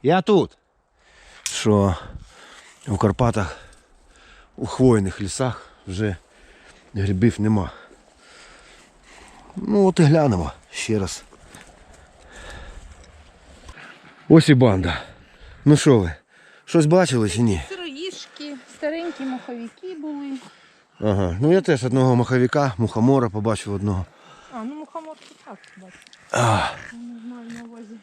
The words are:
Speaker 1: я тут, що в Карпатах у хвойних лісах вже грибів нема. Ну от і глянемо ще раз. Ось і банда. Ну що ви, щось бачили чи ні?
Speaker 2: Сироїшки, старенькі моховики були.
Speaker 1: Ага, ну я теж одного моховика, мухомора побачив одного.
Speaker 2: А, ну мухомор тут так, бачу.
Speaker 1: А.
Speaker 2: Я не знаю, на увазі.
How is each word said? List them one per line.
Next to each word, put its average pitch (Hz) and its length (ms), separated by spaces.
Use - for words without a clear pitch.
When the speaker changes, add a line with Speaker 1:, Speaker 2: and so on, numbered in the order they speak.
Speaker 1:
я 170 200
тут, 185 360
що 98 540
в 98 120
Карпатах 107 580
у - 100
хвойних 110 540
лісах 113 500
вже 98 300
грибів 98 460
нема. 104 300
Ну 196 300
от 185 140
і - 20
глянемо 139 500
ще - 280
раз. 92 240
Ось 156 200
і 151 60
банда. 92 480
Ну 147 120
що 135 220
ви, 85 140
щось 160 220
бачили 147 440
чи 101 100
ні? 98 280
Speaker 2:
Сироїшки, 311 880
старенькі 320 480
моховики 254 720
були. 285 440
Speaker 1:
Ага, 98 400
ну 151 120
я 190 80
теж 143 240
одного 127 320
моховика, 127 640
мухомора 120 500
побачив 104 460
одного. 95 320
Speaker 2:
А, 226 120
ну 269 100
мухомор 311 420
тут - 280
так, 208 140
бачу. 190 220
Speaker 1:
А. 117 380
Speaker 2:
Я 233 60
не 240 220
знаю, 233 300
на 233 140
увазі. 233 380